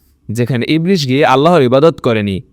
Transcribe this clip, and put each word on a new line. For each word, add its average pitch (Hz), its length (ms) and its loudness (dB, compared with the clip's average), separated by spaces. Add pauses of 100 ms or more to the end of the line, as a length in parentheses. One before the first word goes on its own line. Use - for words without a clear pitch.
(300)
যেখানে 120 380 -4
ইবলিশ 160 380 -2
গিয়ে 135 200 0
আল্লাহর 143 360 2
ইবাদত 139 380 2
করেনি। 104 400 -2 (120)